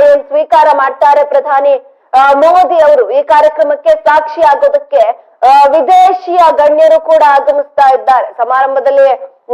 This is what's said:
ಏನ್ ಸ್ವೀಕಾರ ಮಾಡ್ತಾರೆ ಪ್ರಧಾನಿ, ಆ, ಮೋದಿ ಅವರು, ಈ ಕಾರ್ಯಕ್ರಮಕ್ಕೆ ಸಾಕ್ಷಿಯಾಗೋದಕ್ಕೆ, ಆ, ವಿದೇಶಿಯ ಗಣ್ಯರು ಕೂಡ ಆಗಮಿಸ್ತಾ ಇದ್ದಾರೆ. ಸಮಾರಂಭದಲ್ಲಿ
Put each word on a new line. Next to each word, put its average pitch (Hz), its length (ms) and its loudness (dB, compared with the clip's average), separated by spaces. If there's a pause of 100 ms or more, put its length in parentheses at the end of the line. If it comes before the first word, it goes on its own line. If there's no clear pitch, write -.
ಏನ್ 285 240 0
ಸ್ವೀಕಾರ 311 460 0
ಮಾಡ್ತಾರೆ 285 500 0
ಪ್ರಧಾನಿ, 277 800 -4 (120)
ಆ, 277 180 2
ಮೋದಿ 349 460 0
ಅವರು, 285 320 2
ಈ 277 120 -2
ಕಾರ್ಯಕ್ರಮಕ್ಕೆ 302 640 -2
ಸಾಕ್ಷಿಯಾಗೋದಕ್ಕೆ, 311 1400 -2 (140)
ಆ, 277 240 4
ವಿದೇಶಿಯ 370 680 0 (140)
ಗಣ್ಯರು 311 480 2
ಕೂಡ 320 260 0
ಆಗಮಿಸ್ತಾ 277 680 0
ಇದ್ದಾರೆ. 240 380 -2
ಸಮಾರಂಭದಲ್ಲಿ 269 800 -2 (400)